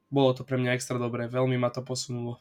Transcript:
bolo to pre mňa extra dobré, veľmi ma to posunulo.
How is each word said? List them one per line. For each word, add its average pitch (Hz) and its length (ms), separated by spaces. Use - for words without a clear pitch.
bolo 139 220
to 127 120
pre 131 120
mňa 127 160
extra 127 260
dobré, 120 300
veľmi 127 320
ma 120 100
to 127 120
posunulo. 123 580